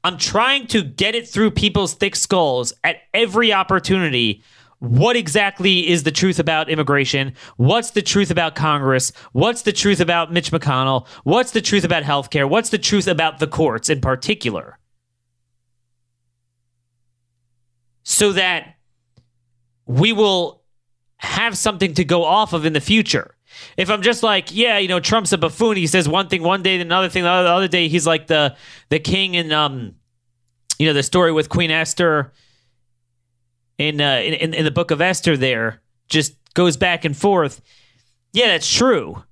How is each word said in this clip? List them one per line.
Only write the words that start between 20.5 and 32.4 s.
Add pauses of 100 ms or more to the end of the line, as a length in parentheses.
have
something
to
go
off
of
in
the
future. (400)
If
I'm
just
like,
"Yeah,
you
know,
Trump's
a
buffoon.
He
says
one
thing
one
day,
then
another
thing
the
other,
the
other
day."
He's
like
the, (320)
the
king
in,
um, (840)
you
know,
the
story
with
Queen
Esther (1400)